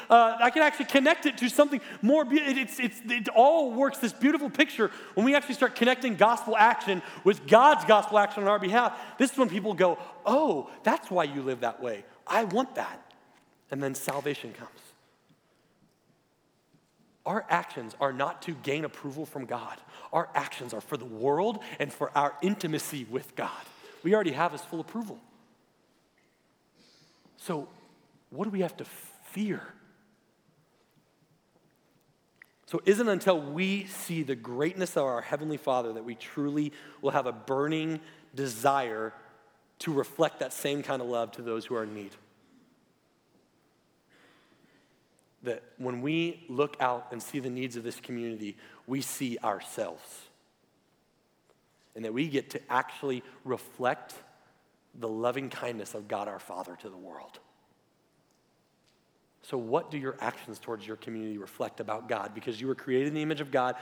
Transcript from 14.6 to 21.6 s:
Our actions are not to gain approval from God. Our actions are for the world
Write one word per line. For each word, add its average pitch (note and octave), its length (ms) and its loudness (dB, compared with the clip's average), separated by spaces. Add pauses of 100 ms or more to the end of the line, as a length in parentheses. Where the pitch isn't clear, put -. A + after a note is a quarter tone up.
Our G3 240 -2
actions C#3+ 520 -2
are C#3 120 2
not C#3 300 -4
to F3 100 -8
gain C#3+ 320 -4
approval D3 420 -10
from C3+ 200 -10
God. A#2 340 -8 (320)
Our E3 220 0
actions C3 400 -6
are A2 60 -8
for - 160 -8
the B2 80 -10
world C#3+ 580 0 (160)